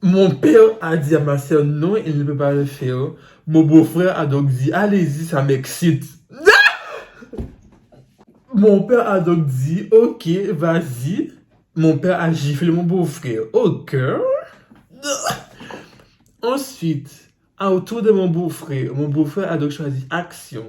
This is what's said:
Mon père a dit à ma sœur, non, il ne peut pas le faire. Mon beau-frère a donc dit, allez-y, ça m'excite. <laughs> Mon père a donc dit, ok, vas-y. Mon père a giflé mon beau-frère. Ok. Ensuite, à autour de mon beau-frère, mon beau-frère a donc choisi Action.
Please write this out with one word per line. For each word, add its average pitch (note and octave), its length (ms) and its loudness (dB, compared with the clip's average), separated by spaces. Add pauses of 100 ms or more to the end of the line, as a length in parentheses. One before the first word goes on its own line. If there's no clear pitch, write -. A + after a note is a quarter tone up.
Mon F#3+ 300 4
père A2 500 6
a D#3+ 160 -4
dit D3+ 180 -2
à D3+ 40 4
ma C#3+ 180 0
sœur, C#3+ 260 0
non, D3 320 -2
il D#3+ 220 -4
ne C#3+ 60 -2
peut C#3+ 120 -4
pas C#3+ 160 0
le C#3+ 140 0
faire. C3 460 -6 (360)
Mon D#3+ 160 4
beau-frère D#3+ 560 4
a D#3+ 60 -2
donc C#3+ 220 0
dit, C3 260 -2
allez-y, F3 520 0
ça D3+ 160 -4
m'excite. C#3 640 0 (240)
<laughs> - 1160 0 (1040)
Mon G3+ 300 6
père A#3 260 2
a G3 100 2
donc E3 260 2
dit, C#3+ 460 -2
ok, A3+ 360 4 (240)
vas-y. D#3+ 800 -4 (440)
Mon D#3+ 220 2
père F3 240 -2
a D#3+ 100 0
giflé D3 380 -2
mon E3+ 140 0
beau-frère. D#3 580 -4 (100)
Ok. G3+ 440 -2 (2500)
Ensuite, A3+ 880 -6 (260)
à G3 140 -2
autour F#3+ 320 -4
de A3 80 2
mon F#3+ 160 2
beau-frère, D#3+ 680 -4
mon C#3+ 140 -4
beau-frère D#3 440 -2
a E3 60 -4
donc C#3+ 140 -4
choisi C3+ 400 -8
Action. D#3+ 580 -10